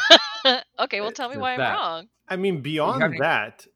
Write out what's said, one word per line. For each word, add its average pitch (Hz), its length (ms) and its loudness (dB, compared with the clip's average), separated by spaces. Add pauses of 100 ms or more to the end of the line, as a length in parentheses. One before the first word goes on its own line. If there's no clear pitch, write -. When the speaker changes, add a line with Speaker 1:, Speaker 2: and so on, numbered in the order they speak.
(440)
Speaker 1:
<laughs> 254 140 2 (220)
Okay, 226 200 -2
well, 214 100 -4
Speaker 2:
it 226 60 -14
Speaker 1:
tell 254 120 -6
me 262 60 -10
Speaker 2:
says 277 80 -10
Speaker 1:
why 254 100 -2
I'm 254 60 -4
Speaker 2:
that. 123 160 0
Speaker 1:
wrong. 170 340 -4 (220)
Speaker 3:
I 190 60 -4
mean, 180 240 0
beyond 151 360 -2
Speaker 2:
You 151 60 0
haven't 160 180 0
Speaker 3:
that, 127 560 0